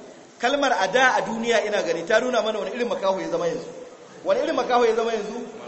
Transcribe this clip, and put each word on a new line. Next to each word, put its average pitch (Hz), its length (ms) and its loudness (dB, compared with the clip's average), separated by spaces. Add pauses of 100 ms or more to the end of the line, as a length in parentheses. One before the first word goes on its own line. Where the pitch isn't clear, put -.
(380)
Kalmar 277 400 2
a 285 80 2
da 254 300 4
a 196 40 2
duniya 226 440 0
ina 208 180 0
gani 170 220 -2
ta 220 140 4
nuna 247 220 0
mana 214 180 -2
wani 190 120 -4
irin 240 180 -2
makaho 190 320 0
ya 160 80 -6
zama 170 180 0
yanzu. - 200 -4 (560)
Wani 208 180 2
irin 311 140 0
makaho 247 300 2
ya 220 100 4
zama 226 160 0
yanzu? 226 360 -6 (200)